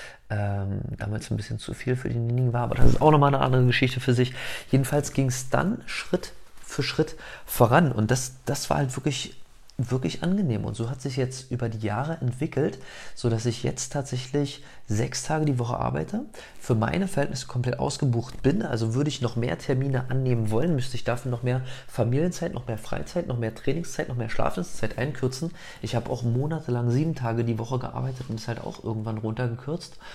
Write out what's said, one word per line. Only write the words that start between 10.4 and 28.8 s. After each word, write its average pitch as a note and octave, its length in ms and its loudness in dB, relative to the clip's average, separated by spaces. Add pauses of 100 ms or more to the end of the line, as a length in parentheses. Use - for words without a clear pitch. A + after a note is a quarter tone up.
Und A2 100 -4
so A#2 140 -4
hat C3 120 -8
sich C3+ 160 -4
jetzt B2+ 320 -4
über B2 180 -2
die A2 180 -6
Jahre C3+ 360 -2
entwickelt, D3 560 -2 (380)
so A#2+ 140 0
dass A2+ 180 0
ich A2+ 160 -2
jetzt - 280 -4
tatsächlich C#3 720 -4 (240)
sechs B2+ 360 -2
Tage D#3 220 0
die C#3 120 2
Woche A#2+ 200 -2
arbeite, D#3 440 -2 (380)
für - 160 2
meine D3 320 2
Verhältnisse C#3 400 0
komplett B2 320 0
ausgebucht B2+ 640 0
bin. F3+ 180 6
Also A2+ 320 0
würde D3 160 2
ich C#3 120 -4
noch A#2 140 0
mehr E2+ 220 0
Termine C3 520 0
annehmen B2 420 2
wollen, D3 240 4
müsste B2+ 200 0
ich - 80 2
dafür A#2+ 280 -2
noch A#2 100 -2
mehr B2+ 200 0 (260)
Familienzeit, C#3+ 680 0
noch - 140 -6
mehr A2+ 100 -4
Freizeit, - 500 -4
noch B2 120 -2
mehr A2+ 160 -2
Trainingszeit, - 540 -2
noch B2 60 -4
mehr A2+ 140 -2
Schlafenszeit - 720 0
einkürzen. C3 520 -2 (300)
Ich A2+ 140 -4
habe - 160 -2
auch B2 100 -4
monatelang B2 720 0
sieben D3+ 240 2
Tage A#2 280 0
die A#2 140 0
Woche B2 220 -2
gearbeitet B2+ 500 -6
und A2+ 60 -2
ist A2+ 120 -8
halt A#2 140 -4
auch - 220 -8